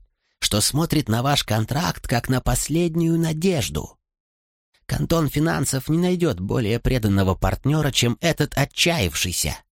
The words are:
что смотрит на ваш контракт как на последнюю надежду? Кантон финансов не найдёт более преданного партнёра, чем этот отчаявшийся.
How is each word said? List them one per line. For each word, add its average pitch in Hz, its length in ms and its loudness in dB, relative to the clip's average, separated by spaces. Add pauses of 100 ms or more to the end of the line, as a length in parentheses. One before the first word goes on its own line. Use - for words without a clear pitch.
(400)
что - 220 0
смотрит 156 480 0
на 113 140 0
ваш 143 200 0
контракт 127 640 -2
как 123 220 0
на 131 100 2
последнюю 165 800 0
надежду? 160 800 -2 (880)
Кантон 160 440 0
финансов 147 600 -2
не 156 80 2
найдёт 175 420 0
более 110 400 -2
преданного 101 540 2
партнёра, 147 580 0
чем 120 300 2
этот 151 340 0
отчаявшийся. 101 1000 0 (140)